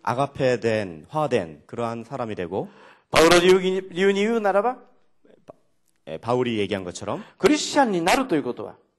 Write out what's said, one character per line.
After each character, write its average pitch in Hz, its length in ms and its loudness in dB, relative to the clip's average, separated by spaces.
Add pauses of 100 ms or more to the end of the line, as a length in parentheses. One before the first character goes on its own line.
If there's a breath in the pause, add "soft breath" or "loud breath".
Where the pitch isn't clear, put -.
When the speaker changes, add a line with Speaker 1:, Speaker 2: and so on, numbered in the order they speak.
Speaker 1:
아 117 120 -2
가 135 140 -2
페 127 320 0
된, 101 480 -2
화 151 200 -2
된 85 380 -4
그 113 100 -18
러 117 120 -4
한 117 160 -10
사 135 140 -12
람 117 100 -6
이 101 80 -8
되 90 80 -6
고, 104 240 -6 (420 soft breath)
Speaker 2:
パ 151 120 4
ウ 165 80 8
ロ 175 100 6
流 185 220 6
に、 185 260 -2
流 190 240 0
に 196 80 0
言 226 160 0
う 226 40 -2
な 202 120 0
ら 202 80 2
ば、 247 160 -2 (1300)
Speaker 1:
예, 80 120 -10
바 117 160 -2
울 127 160 2
이 110 80 -2
얘 101 80 0
기 101 80 -4
한 95 80 -4
것 87 100 -10
처 98 140 -12
럼, 147 160 -6 (160 loud breath)
Speaker 2:
ク - 100 6
リ 302 80 4
ス - 160 -4
チ 302 60 0
ャ 277 60 6
ン 220 80 -2
に 170 100 -2
な 202 140 4
る 262 100 0
と 170 80 -2
い 147 60 2
う - 20 -4
こ 120 100 -6
と 107 120 -12
は、 92 100 -16 (240)